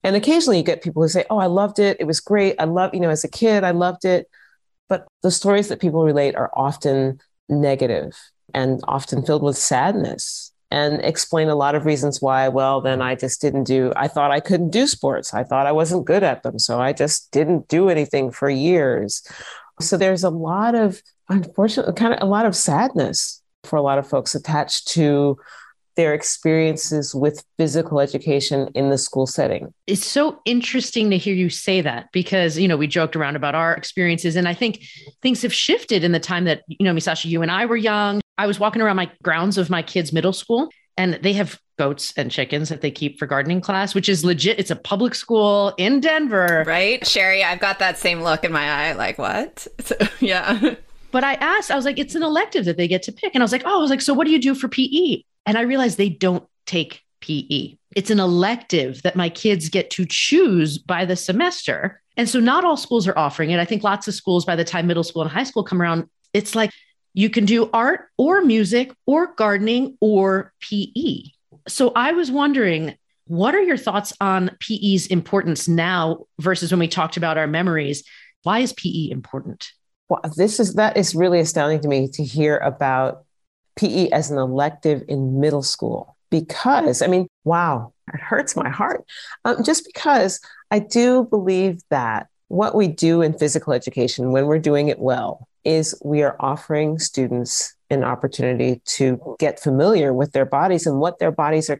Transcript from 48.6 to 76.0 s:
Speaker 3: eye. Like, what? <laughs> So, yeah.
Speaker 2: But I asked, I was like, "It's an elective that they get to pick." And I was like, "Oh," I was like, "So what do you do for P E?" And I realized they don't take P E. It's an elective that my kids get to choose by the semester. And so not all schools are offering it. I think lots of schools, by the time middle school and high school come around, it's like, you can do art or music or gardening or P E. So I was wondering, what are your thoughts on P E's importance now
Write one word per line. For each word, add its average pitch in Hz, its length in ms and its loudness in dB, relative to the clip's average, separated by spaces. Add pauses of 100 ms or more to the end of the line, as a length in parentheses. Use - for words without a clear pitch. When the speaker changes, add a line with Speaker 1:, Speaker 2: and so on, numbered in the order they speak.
Speaker 3:
eye. 147 260 -2
Like, - 260 -4
what? 117 540 -6
<laughs> - 80 -16
So, - 140 -4 (240)
yeah. 202 540 0 (380)
Speaker 2:
But 254 120 0
I 277 120 0
asked, 370 340 0
I 277 60 0
was 262 100 0
like, 277 140 -2
"It's - 160 -6
an 330 80 -2
elective 320 420 0
that 170 120 0
they 175 100 2
get 185 160 0
to 214 80 -10
pick." - 240 -6
And 247 80 4
I - 20 2
was 208 60 0
like, 262 120 -2
"Oh," 381 140 2
I - 20 4
was 294 120 2
like, 269 100 0
"So 285 140 0
what 302 100 2
do 311 60 2
you 311 100 4
do 269 140 2
for 262 120 -4
P 262 180 -2
E?" 285 400 0 (200)
And 214 120 2
I 233 40 0
realized 247 360 0
they 202 120 2
don't 180 360 0 (200)
take - 360 -4 (200)
P 151 280 -4
E. - 280 -6 (180)
It's 196 140 -2
an 208 100 4
elective 175 840 0
that 180 120 0
my 175 140 0
kids 170 400 0
get 185 220 -2
to 185 140 -2
choose 175 720 2
by 180 280 -4
the 180 100 0
semester. 190 880 -2 (160)
And 226 120 0
so 254 100 2
not 277 260 4
all 311 120 2
schools 226 300 -2
are - 100 0
offering 156 340 0
it. 175 80 2
I 170 60 0
think 208 180 -4
lots 208 240 -2
of 202 60 -4
schools, 175 320 0
by 175 100 0
the 165 80 0
time 170 240 -2
middle 170 160 2
school 165 180 -6
and 156 100 -4
high 208 120 -2
school 233 200 -4
come 180 180 -2
around, 165 260 -2 (260)
it's 208 220 -2
like, 220 160 0 (440)
you 208 140 2
can 220 160 2
do 226 280 4
art 254 440 0
or 359 240 4
music 233 500 2 (140)
or 330 300 0
gardening 220 640 0
or 196 580 2
P - 360 -6
E. 240 360 -4 (360)
So 247 280 2
I 262 180 2
was 330 180 -2
wondering, 240 680 0 (300)
what 190 280 0
are 403 60 2
your 349 160 2
thoughts 202 420 -4
on 190 300 0 (100)
P 220 160 -6
E's 196 320 2
importance 170 600 -2
now 165 580 0 (140)